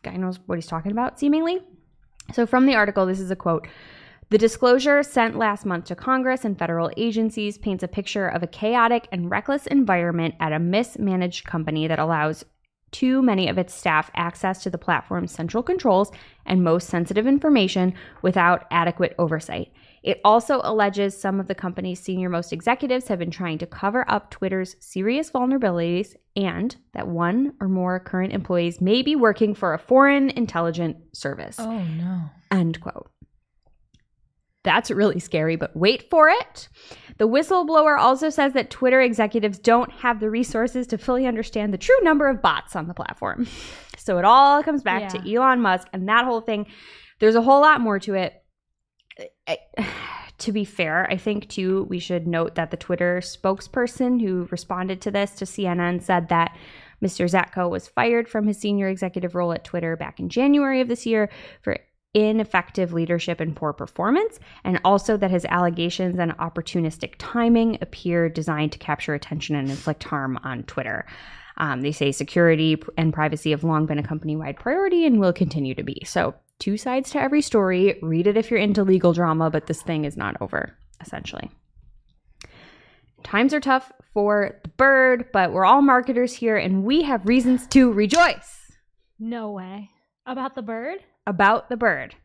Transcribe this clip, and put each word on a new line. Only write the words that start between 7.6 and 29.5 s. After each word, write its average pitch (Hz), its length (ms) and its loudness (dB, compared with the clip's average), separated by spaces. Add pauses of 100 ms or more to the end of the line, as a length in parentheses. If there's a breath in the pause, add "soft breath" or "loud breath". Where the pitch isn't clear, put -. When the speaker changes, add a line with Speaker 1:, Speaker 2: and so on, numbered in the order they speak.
Speaker 1:
a 180 60 -8
picture 196 360 -6
of 170 160 -4
a 175 60 -6
chaotic 233 640 0
and 175 180 -6
reckless 277 380 -4
environment 175 720 0
at 156 140 -2
a 156 60 -2
mismanaged 185 840 -2
company 156 420 -4
that 160 120 -2
allows 156 460 -2 (460)
too 262 300 0
many 196 280 2
of 180 80 -2
its 180 160 -4
staff 156 420 -2
access 180 480 -4
to 185 60 -4
the 175 80 -8
platform's 170 560 -4
central 170 280 -4
controls 220 500 2 (340 loud breath)
and 185 180 2
most 170 240 2
sensitive 190 400 -2
information 220 680 2 (280 loud breath)
without 180 500 2
adequate 170 480 0
oversight. 160 520 -4 (300 soft breath)
It - 220 -2
also 233 400 4
alleges 202 560 -2
some 196 220 -2
of 185 60 -8
the 196 60 -4
company's 185 460 -8
senior-most 180 540 -4
executives 254 560 -2
have 190 100 -2
been 170 100 -4
trying 165 280 -6
to 170 100 -8
cover 220 400 -4
up - 240 -4
Twitter's 185 480 -6
serious 247 500 -4
vulnerabilities 202 840 -2 (220)
and 190 380 -4 (180)
that - 160 -8
one 185 500 0
or 196 80 -4
more 185 320 0
current 185 320 -4
employees 175 480 -2
may 214 240 2
be 294 120 0
working 214 380 2